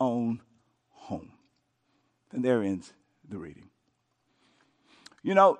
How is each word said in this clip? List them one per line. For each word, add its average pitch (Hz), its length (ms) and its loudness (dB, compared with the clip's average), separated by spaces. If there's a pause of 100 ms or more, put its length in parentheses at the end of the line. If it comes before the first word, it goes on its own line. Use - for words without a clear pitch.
own 117 400 -2 (480)
home." - 420 -14 (1000)
And 123 100 -4
there 123 180 2
ends 98 300 -6 (380)
the 104 80 -12
reading. 80 320 -18 (1500)
You 190 100 -2
know, 196 260 6